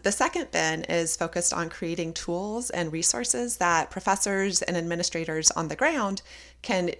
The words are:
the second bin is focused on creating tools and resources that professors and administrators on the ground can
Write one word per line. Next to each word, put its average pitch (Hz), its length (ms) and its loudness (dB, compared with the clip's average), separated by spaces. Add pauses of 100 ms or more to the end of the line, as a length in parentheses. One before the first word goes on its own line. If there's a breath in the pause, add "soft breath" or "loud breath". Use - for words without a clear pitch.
the 202 100 4
second 339 380 2
bin 160 340 0
is 165 320 0
focused 170 360 0
on 170 160 -2
creating 165 460 -4
tools 208 560 -4
and 165 220 -2
resources 240 640 0
that 170 320 4
professors 196 720 0
and 180 140 0
administrators 165 760 0
on 165 160 -2
the 175 80 -6
ground 240 460 0 (400 soft breath)
can 180 380 0